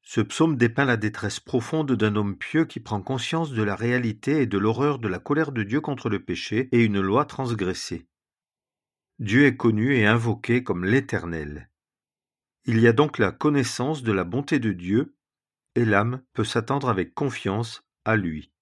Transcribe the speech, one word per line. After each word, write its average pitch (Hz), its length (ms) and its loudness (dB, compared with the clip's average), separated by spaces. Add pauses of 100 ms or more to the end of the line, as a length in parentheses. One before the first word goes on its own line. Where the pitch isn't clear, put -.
Ce - 220 -2
psaume 156 340 0
dépeint 117 300 2
la 120 100 2
détresse 107 420 -4
profonde 135 540 -2
d'un 107 240 2
homme 101 220 -2
pieux - 260 0
qui - 160 -10
prend 104 220 -6
conscience 143 480 -4
de 113 120 -2
la 101 140 -2
réalité 120 640 0
et 127 60 2
de 101 100 -2
l'horreur 117 420 0
de 113 100 -4
la 92 100 -4
colère 143 340 -2
de 117 100 -2
Dieu 113 200 -2
contre 139 260 -6
le 98 160 -2
péché 107 480 -4
et 120 100 6
une 104 180 2
loi 104 260 2
transgressée. 104 800 -6 (1120)
Dieu 113 260 4
est 131 120 4
connu 117 400 2
et 107 100 4
invoqué 117 580 2
comme 90 220 -2
l'Éternel. 85 840 -4 (920)
Il 113 160 2
y 117 80 8
a 113 60 6
donc 147 240 2
la 98 140 2
connaissance 143 720 0
de 113 100 0
la 92 120 2
bonté 135 340 -2
de 113 140 0
Dieu, 92 420 0 (600)
et 120 100 4
l'âme 110 380 2 (100)
peut 113 120 -2
s'attendre 131 440 -2
avec 95 240 0
confiance 113 720 -4 (220)
à 110 100 2
lui. 82 340 -4 (120)